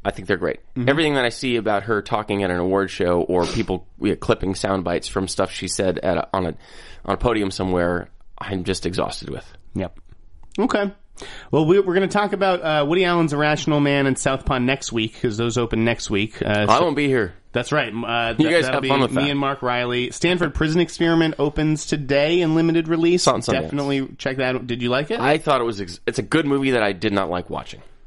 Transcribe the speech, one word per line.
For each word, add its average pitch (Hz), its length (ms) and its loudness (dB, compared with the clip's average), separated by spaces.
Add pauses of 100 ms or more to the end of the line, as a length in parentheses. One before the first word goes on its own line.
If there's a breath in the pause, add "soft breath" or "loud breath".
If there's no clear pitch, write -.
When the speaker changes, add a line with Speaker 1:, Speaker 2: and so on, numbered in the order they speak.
Speaker 1:
I 101 80 0
think 95 160 -10
they're 101 100 2
great. 82 220 -4 (160)
Speaker 2:
Mm-hmm. 123 140 0
Speaker 1:
Everything 151 260 2
that 127 100 2
I 120 40 2
see 120 280 -2
about 104 260 0
her 104 180 0
talking 104 420 -2
at 92 60 0
an 90 80 0
award 92 320 0
show 87 320 0
or 87 240 0
people, 92 420 -4 (140)
you 104 80 2
know, 87 60 0
clipping 95 400 -2
sound 98 280 -2
bites 87 240 -2
from 95 200 -4
stuff 95 240 -4
she - 160 -8
said 92 320 0
at 87 180 0
a, - 160 -4
on 92 140 -2
a, 78 80 -6 (500 loud breath)
on 98 100 0
a - 20 -8
podium 107 340 0
somewhere, 90 580 0 (280)
I'm 95 260 -6
just 92 220 -2
exhausted - 440 -4
with. - 160 -10 (300)
Speaker 2:
Yep. - 240 -6 (600)
Okay. 202 320 0 (600 loud breath)
Well, 151 140 4
we, 185 140 6
we're 185 140 2
gonna 190 140 4
talk 208 260 0
about, 185 300 0
uh, 151 240 2
Woody 180 180 2
Allen's 170 260 2
Irrational 151 480 2
Man 143 280 2
and 135 100 2
Southpaw 135 400 0
next 127 340 -2
week, 110 300 -2
'cause 110 160 0
those 117 200 0
open 113 280 0
next 117 240 -2
week. 107 320 0
Uh, 104 260 2
Speaker 1:
I 110 120 6
Speaker 2:
so 170 60 4
Speaker 1:
won't 151 100 0
be 147 120 0
here. 113 280 0 (160)
Speaker 2:
That's 123 200 -2
right. 143 180 0
M-, 113 140 -6
uh, 117 260 -2 (100)
Speaker 1:
You 156 60 6
Speaker 2:
that, 156 60 2
Speaker 1:
guys 165 120 4
Speaker 2:
that'll 127 140 -2
Speaker 1:
have 139 40 -2
Speaker 2:
be 135 60 -2
Speaker 1:
fun 135 140 4
with 120 100 2
Speaker 2:
me - 140 0
Speaker 1:
that. 143 60 0
Speaker 2:
and 143 80 -2
Mark 139 220 -2
Riley. 123 480 0
Stanford 170 460 0
Prison 160 260 2
Experiment 165 560 2
opens 151 480 0
today 147 560 2
in 160 140 2
limited 165 320 2
release. 170 360 2
Speaker 1:
Saw 135 100 4
it - 20 2
in 110 60 -2
Sundance. 131 200 0
Speaker 2:
Definitely 139 460 -2 (100)
check 131 200 -4
that 127 180 0
out. 127 100 -6
Did 120 160 -4
you 120 80 0
like 139 220 0
it? 233 80 -2
Speaker 1:
I 147 180 4
thought 143 240 2
it 117 40 0
was 107 140 -4
ex-, 87 280 -10
it's 117 100 -4
a 117 60 -2
good 151 240 2
movie 139 240 2
that 120 100 4
I 101 120 2
did 101 200 -2
not 98 160 0
like 87 220 -4
watching. 69 300 -10 (260)